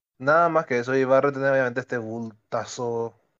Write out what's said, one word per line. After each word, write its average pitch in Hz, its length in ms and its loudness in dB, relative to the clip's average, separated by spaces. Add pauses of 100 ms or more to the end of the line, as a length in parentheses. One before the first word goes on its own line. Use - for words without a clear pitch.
(180)
Nada 156 300 4
más 160 180 0
que 123 120 0
eso, 120 160 -2
y 135 100 2
va 131 140 4
a 135 40 4
retener 135 300 0
obviamente 131 280 0
este 123 180 -6
bultazo 113 1160 -8 (260)